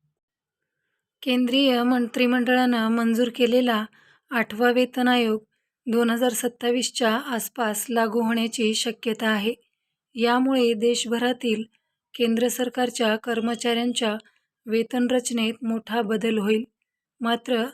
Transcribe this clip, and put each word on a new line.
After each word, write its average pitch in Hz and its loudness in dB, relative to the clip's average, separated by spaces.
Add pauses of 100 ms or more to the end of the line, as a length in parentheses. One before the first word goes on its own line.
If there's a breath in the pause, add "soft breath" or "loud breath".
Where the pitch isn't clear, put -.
(1200)
केंद्रीय 247 2
मंत्रिमंडळानं 247 2
मंजूर 233 2
केलेला 240 2 (440 soft breath)
आठवा 233 0
वेतन 247 0
आयोग 226 2 (420)
दोन 233 0
हजार 233 0
सत्तावीसच्या 240 -2
आसपास 226 -4
लागू 226 0
होण्याची 226 0
शक्यता 226 -4
आहे. 214 0 (600)
यामुळे 247 2
देशभरातील 233 0 (520)
केंद्र 233 2
सरकारच्या 240 -2
कर्मचाऱ्यांच्या 233 -2 (480 soft breath)
वेतन 226 0
रचनेत 240 0
मोठा 226 -4
बदल 220 -2
होईल. 214 0 (560)
मात्र 233 -2